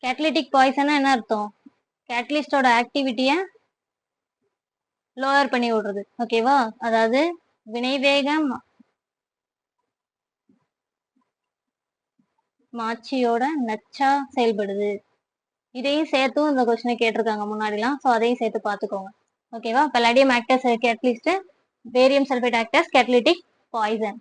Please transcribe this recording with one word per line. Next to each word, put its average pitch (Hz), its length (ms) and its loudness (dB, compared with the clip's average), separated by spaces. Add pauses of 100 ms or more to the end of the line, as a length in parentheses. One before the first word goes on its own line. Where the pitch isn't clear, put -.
கேட்டலிட்டிக் 277 540 -2
பாய்சன்னா 277 440 2
என்ன 269 160 2
அர்த்தம்? 208 300 -4 (640)
கேட்டலிஸ்டோட 262 580 -2 (120)
ஆக்டிவிட்டிய 262 520 -2 (1900)
லோயர் 269 360 2
பண்ணி 247 200 0
விடுறது. 202 280 -4 (220)
ஓகேவா? 226 320 2 (320)
அதாவது 226 320 2 (480)
வினைவேக 262 600 0 (220)
மா-, 233 100 -6 (4000)
மாற்றியோட 233 680 -2 (240)
நச்சா 220 420 -2 (260)
செயல்படுது. 208 560 -2 (840)
இதையும் 277 360 -2
சேர்த்தும் 294 400 0
இந்த 254 160 2
கொஸ்டினை 240 320 -2
கேட்டிருக்காங்க 220 520 -2
முன்னாடிலாம். 214 520 -4
So 262 140 2
அதையும் 233 240 0
சேர்த்து 220 260 -4
பார்த்துக்கோங்க. 202 420 -8 (440)
ஓகேவா? 233 300 -2 (120)
Palladium 240 420 4
act 233 200 0
as 254 160 -2
a - 20 2 (100)
catalyst, 233 440 -2 (560)
barium 262 440 4
sulfate 240 320 0
act 226 200 0
as 339 60 0 (100)
catalytic 247 420 4 (340)
poison. 220 480 -4